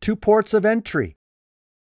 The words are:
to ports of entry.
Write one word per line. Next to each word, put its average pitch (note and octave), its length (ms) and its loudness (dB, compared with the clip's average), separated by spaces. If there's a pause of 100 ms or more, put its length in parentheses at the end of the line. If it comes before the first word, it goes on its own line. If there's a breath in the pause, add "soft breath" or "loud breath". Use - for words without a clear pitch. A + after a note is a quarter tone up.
to G#3+ 120 -2
ports G#3+ 400 2
of G3+ 100 2
entry. F#3+ 520 -2 (720)